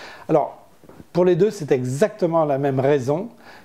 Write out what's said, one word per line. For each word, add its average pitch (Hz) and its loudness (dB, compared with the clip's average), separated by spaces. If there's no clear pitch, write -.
Alors, 151 -2
pour 175 2
les 180 4
deux, 202 2
c'est 156 -10
exactement 156 0
la 143 0
même 139 -2
raison. 147 0